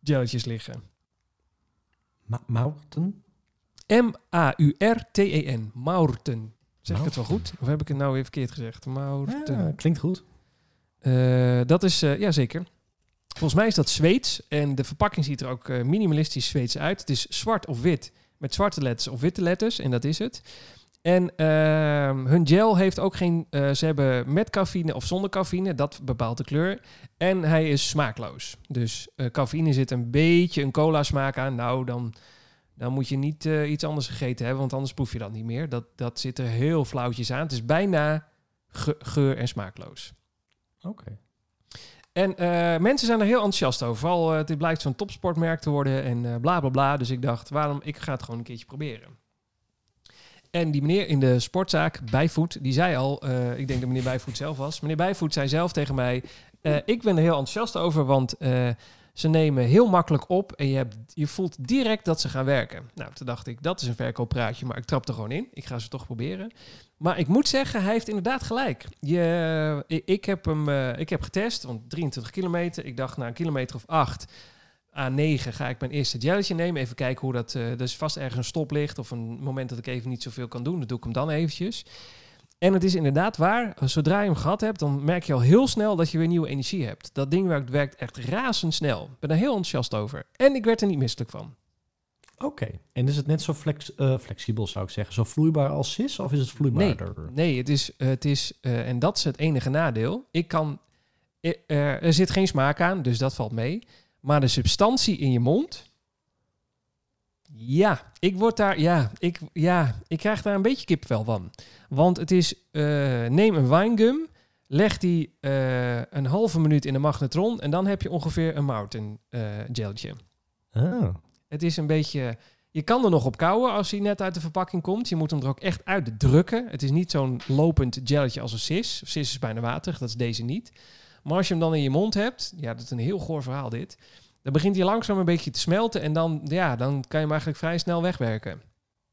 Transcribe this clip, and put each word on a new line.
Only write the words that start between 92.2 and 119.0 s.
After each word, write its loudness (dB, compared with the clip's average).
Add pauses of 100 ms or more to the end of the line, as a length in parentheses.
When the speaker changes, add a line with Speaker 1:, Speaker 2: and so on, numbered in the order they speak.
Speaker 2:
Oké. -6 (240)
En 0
is 0
het -2
net 0
zo -4
flex-, -6
eh, 2
flexibel, -4
zou -6
ik -12
zeggen, -6
zo 0
vloeibaar 2
als -2
CIS, -4
of -4
is 2
het 0
vloeibaarder? 0
Speaker 1:
Nee, -12
nee, 0
het -4
is, 0
het 0
is, -2
eh, -2
en -2
dat 2
is -2
het -2
enige 0
nadeel. -2
Ik -2
kan, -2 (600)
eh, -2 (160)
eh, 0
er 6
zit 4
geen 4
smaak 2
aan, 0
dus 0
dat 0
valt -4
mee. -4 (320)
Maar 2
de 4
substantie 2
in 2
je 4
mond, 0 (1600)
ja, 0
ik 0
word 2
daar, 2
ja, 4
ik, -2 (140)
ja, 2 (120)
ik -4
krijg 0
daar 0
een 2
beetje 0
kippenvel 0
van. -4 (380)
Want 4
het -2
is, 4 (180)
eh, -2 (460)
neem 4
een 4
winegum, 4 (400)
leg 2
die, 0
eh, 0
een -4
halve 2
minuut 4
in -2
de 0
magnetron 0
en -2
dan 2
heb 0
je -4
ongeveer -2
een 0
Maarten, -6 (100)